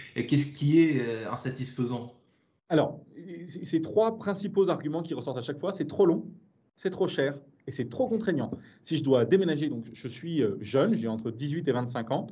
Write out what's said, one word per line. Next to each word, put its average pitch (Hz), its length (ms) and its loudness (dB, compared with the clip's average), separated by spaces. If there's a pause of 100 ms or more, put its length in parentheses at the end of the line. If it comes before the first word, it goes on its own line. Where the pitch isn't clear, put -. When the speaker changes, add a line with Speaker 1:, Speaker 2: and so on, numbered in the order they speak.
(160)
Speaker 1:
qu'est-ce 143 320 2
qui 151 340 4
est, 151 180 4
euh, 113 320 -4
insatisfaisant ? 123 840 -4 (540)
Speaker 2:
Alors, 151 320 2 (460)
c'est, - 160 -12
c'est 160 180 0
trois 220 360 2
principaux 196 520 0
arguments 156 340 -2
qui 160 100 -8
ressortent 123 240 -6
à 120 40 -4
chaque 143 180 -6
fois. 202 120 -4
C'est - 140 -4
trop - 220 4
long, 170 180 4 (500)
c'est - 140 -6
trop 185 180 0
cher 143 300 0 (300)
et 135 40 -8
c'est 123 180 -4
trop 254 180 0
contraignant. 180 440 0 (320)
Si 160 140 -2
je 135 60 -2
dois 131 220 6
déménager, 160 440 4
donc 117 240 -6
je - 140 -12
suis, 165 340 -4
euh, 98 200 2
jeune, 135 340 4
j'ai 113 120 -2
entre 113 220 -4
dix-huit 143 380 -4
et 131 40 4
vingt-cinq 120 400 -2
ans, 151 200 -2